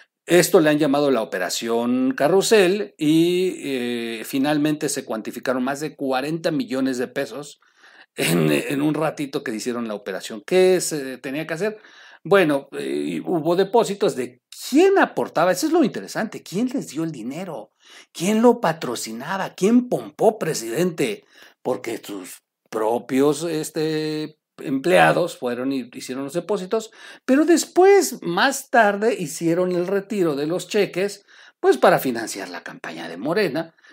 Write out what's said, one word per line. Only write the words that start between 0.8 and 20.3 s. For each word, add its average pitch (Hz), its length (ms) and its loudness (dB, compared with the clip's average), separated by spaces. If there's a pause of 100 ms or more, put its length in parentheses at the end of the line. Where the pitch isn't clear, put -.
la 117 120 2
Operación 117 960 -2
Carrusel 190 800 2
y, 170 580 2 (100)
eh, 120 600 -6
finalmente 147 640 0
se 139 160 -4
cuantificaron 123 600 -4
más 143 160 -4
de 151 160 -8
cuarenta 147 560 -4
millones 131 460 -2
de 123 100 -4
pesos 139 520 -8 (540)
en, 156 380 2
en 143 300 -2
un 151 120 0
ratito 147 480 -4
que 117 120 -6
hicieron 117 340 -6
la 107 60 -6
operación. 101 520 -10
¿Qué 185 340 4
se 135 380 -8
tenía 143 280 -8
que 160 80 -6
hacer? 208 240 -4 (460)
Bueno, 160 440 4 (100)
eh, 147 480 -4
hubo 170 300 0
depósitos 196 580 2
de 123 280 -8 (280)
quién 381 280 6
aportaba. 165 520 2
Eso 180 160 0
es 294 60 0
lo 339 100 4
interesante. 156 640 -4
¿Quién 226 280 -4
les 220 160 -6
dio 151 140 -8
el 165 80 -4
dinero? 139 640 -12 (400)
¿Quién 214 300 0
lo 240 180 6
patrocinaba? 160 960 -6
¿Quién 240 340 4
pompó, 160 500 0